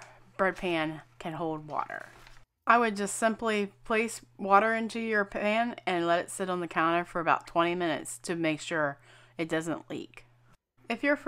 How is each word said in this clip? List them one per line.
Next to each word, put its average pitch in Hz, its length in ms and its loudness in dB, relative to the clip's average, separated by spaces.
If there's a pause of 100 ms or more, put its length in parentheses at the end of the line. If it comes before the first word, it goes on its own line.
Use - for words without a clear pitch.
(380)
bread 185 200 0
pan 160 440 -2 (160)
can 165 160 -8
hold 156 340 -6
water. - 420 -8 (580)
I 233 100 8
would 226 180 2
just 202 200 -4
simply 214 580 0 (100)
place 220 380 0 (160)
water 202 380 6
into 226 240 -4
your 220 260 2
pan 220 520 0 (100)
and 170 180 0
let 170 140 4
it - 100 -4
sit 190 200 -4
on 180 100 -2
the 175 80 -4
counter 170 360 2
for - 160 -6
about 160 280 2
twenty 170 260 2
minutes 170 460 -2
to 180 160 -4
make 156 260 0
sure 151 380 -2 (400)
it 165 100 -4
doesn't 160 400 -4
leak. - 360 -12 (600)
If 226 160 -4
you're 285 100 4
f-, 285 140 -4